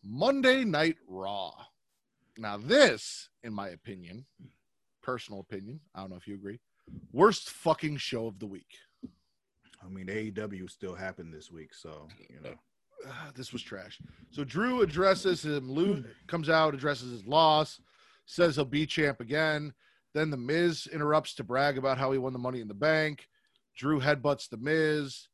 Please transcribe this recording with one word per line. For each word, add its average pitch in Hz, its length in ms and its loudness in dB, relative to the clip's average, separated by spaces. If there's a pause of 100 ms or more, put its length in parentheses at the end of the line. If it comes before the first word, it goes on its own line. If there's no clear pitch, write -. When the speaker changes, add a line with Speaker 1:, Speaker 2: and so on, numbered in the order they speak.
Speaker 1:
Monday 254 600 2
Night 160 320 2 (120)
Raw. 95 440 -6 (840)
Now 104 200 -6
this, 160 720 4 (120)
in 117 120 -10
my 98 160 -6
opinion, 92 560 -16 (760)
personal 110 380 -8
opinion, 107 400 -14 (140)
I 95 80 -14
don't 95 80 -12
know 90 60 -14
if 90 120 -18
you 101 60 -10
agree, 101 260 -12 (520)
worst 190 380 6
fucking 156 460 0
show 113 300 -4
of 104 120 -10
the 110 80 -8
week. - 300 -14 (1040)
Speaker 2:
I 92 60 -18
mean, 95 220 -10
A 107 140 -2
E 107 60 -6
W 98 380 -8
still 92 260 -10
happened 92 380 -10
this 78 180 -18
week, 80 220 -18
so, 78 340 -16 (220)
you 64 140 -20
know. - 120 -14 (540)
Speaker 1:
Uh, 147 260 -14
this 123 180 -14
was 120 100 -8
trash. 95 380 -16 (300)
So 147 140 -6
Drew 226 380 0
addresses 185 640 2
him. 143 260 -4
Lou 160 340 2 (220)
comes 160 240 -4
out, 156 240 6
addresses 131 380 -4
his 104 140 -12
loss, 156 540 6 (460)
says 165 300 4
he'll 147 80 2
be 147 220 0
champ 143 340 0
again. 151 520 0 (420)
Then 156 160 2
The 139 60 -4
Miz 156 500 0
interrupts 151 480 0
to - 100 -8
brag 135 340 2
about 131 200 0
how 135 140 0
he 135 60 2
won 131 140 -2
the 127 60 -6
Money 123 220 -4
in 110 80 -10
the 101 60 -10
Bank. 156 540 2 (480)
Drew 143 240 0
headbutts 143 480 2
The 120 80 -10
Miz. 151 760 0